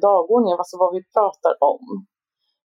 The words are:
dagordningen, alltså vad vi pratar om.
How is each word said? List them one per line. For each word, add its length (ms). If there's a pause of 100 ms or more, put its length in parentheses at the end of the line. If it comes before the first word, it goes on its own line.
dagordningen, 500
alltså 240
vad 140
vi 60 (140)
pratar 380 (180)
om. 340 (680)